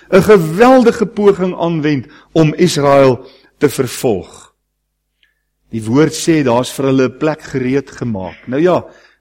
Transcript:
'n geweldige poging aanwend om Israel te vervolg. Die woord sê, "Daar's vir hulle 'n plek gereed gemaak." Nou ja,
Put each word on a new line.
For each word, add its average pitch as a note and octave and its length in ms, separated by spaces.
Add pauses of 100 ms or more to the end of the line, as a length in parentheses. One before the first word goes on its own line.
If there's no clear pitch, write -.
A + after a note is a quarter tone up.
'n F#3+ 120
geweldige G#3+ 840
poging F#3 500
aanwend D3+ 520 (240)
om D#3 220
Israel C#3 760 (300)
te C#3 120
vervolg. - 840 (1160)
Die A2+ 140
woord C#3+ 300
sê, D#3 300
"Daar's B2 280
vir C3+ 140
hulle C3 240
'n C3 80
plek D3+ 240
gereed C3+ 500
gemaak." F#2+ 560
Nou C3 140
ja, E3+ 240 (360)